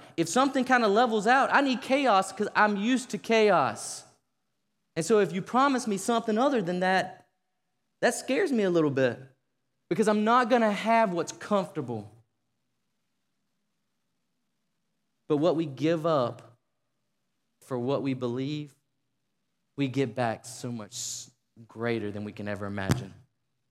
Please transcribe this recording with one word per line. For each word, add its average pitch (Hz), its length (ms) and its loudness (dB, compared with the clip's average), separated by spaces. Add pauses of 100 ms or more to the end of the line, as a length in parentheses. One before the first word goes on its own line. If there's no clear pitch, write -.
(160)
if 165 120 0
something 269 360 2
kind 247 200 2
of 208 60 4
levels 214 360 2
out, 254 260 4
I 247 80 4
need 262 220 0
chaos 240 500 2
'cause 208 240 -4
I'm 208 200 4
used 233 340 0
to 202 80 -4
chaos. 185 840 2 (920)
And 165 80 -4
so 214 160 4
if 170 120 2
you 185 100 -4
promise 262 440 0
me 202 100 -2
something 226 420 -2
other 262 240 2
than 180 180 -4
that, 185 480 -2 (720)
that 233 140 2
scares 285 360 -2
me 226 140 0
a 185 60 2
little 165 200 4
bit 127 300 0 (680)
because 202 200 0
I'm 214 160 2
not 240 240 4
gonna 226 240 4
have 214 400 2
what's 165 200 -4
comfortable. 123 800 -4 (3250)
But 156 80 2
what 151 200 2
we 165 100 -2
give 151 400 -2
up 127 500 -2 (1040)
for 131 160 -8
what 120 240 -2
we 135 120 -2
believe, 135 600 -6 (1000)
we 139 120 -2
get 123 260 -2
back 113 320 -4
so - 260 -12
much 110 220 -12
s-, - 360 -12 (380)
greater 113 420 -4
than 104 140 -8
we 104 80 -10
can 104 160 -12
ever 104 180 -6
imagine. 98 460 -4 (580)